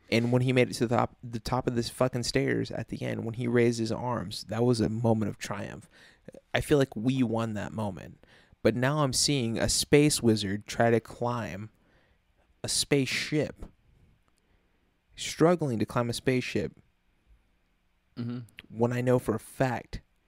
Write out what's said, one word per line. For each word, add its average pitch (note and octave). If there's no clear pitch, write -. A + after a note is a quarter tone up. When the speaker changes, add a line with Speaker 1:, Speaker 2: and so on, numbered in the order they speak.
Speaker 1:
And A#2+
when B2+
he B2+
made B2+
it -
to A#2
the A#2
top, A#2
the A#2
top -
of B2+
this A#2
fucking B2+
stairs A#2+
at -
the -
end, A#2
when A2+
he B2
raised A#2+
his A2+
arms, A2+
that A2
was B2
a G#2+
moment A2
of -
triumph. -
I A#2
feel D3+
like C3+
we C3
won A2+
that F#2+
moment. G2+
But -
now C3+
I'm C3
seeing A#2
a F#2+
space -
wizard G#2
try A#2
to A#2
climb A2
a A2+
spaceship, -
struggling D#3
to G#2+
climb A#2+
a A#2
spaceship, B2
Speaker 2:
Mm-hmm. A#2+
Speaker 1:
when A#2
I B2
know B2+
for G#2+
a A2+
fact -